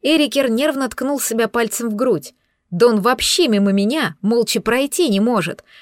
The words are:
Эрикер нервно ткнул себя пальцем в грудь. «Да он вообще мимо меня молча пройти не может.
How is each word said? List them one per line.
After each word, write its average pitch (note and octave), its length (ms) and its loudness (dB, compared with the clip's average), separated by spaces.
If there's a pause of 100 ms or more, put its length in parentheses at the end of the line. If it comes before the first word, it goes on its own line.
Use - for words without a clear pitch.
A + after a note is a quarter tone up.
Эрикер C#4 480 2
нервно C4+ 380 0
ткнул C4+ 320 -4
себя A3+ 280 -2
пальцем A#3 400 -4
в G#3+ 60 -4
грудь. F3 400 -2 (360)
«Да F3+ 180 4
он G#3+ 120 2
вообще C4 480 0
мимо G3+ 240 2
меня G#3+ 480 0
молча A3+ 400 0
пройти C4+ 480 0
не G3 120 2
может. G#3+ 440 -2 (180)